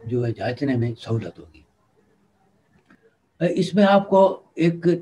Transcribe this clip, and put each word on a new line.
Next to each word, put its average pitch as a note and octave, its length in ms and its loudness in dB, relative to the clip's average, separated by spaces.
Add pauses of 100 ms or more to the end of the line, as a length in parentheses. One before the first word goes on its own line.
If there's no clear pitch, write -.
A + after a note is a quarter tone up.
जो A#2+ 160 -2
है A#2 100 -4
जांचने B2+ 420 -6
में A#2+ 180 -2
सहूलत A2+ 460 -8
होगी। - 260 -20 (1800)
अ, E3 40 2
इसमें F3+ 380 0
आपको G3 600 4 (140)
एक E3+ 240 0 (200)